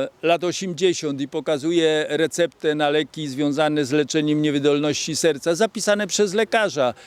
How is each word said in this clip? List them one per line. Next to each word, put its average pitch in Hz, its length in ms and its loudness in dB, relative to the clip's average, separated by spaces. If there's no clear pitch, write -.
lat 165 220 2
osiemdziesiąt 170 760 -2
i 139 80 -4
pokazuje 156 800 0
receptę 160 680 0
na 151 160 0
leki 151 380 -2
związane 147 560 0
z 120 80 -6
leczeniem 151 500 0
niewydolności 147 720 0
serca, 160 380 0
zapisane 208 520 0
przez 196 280 0
lekarza 196 600 0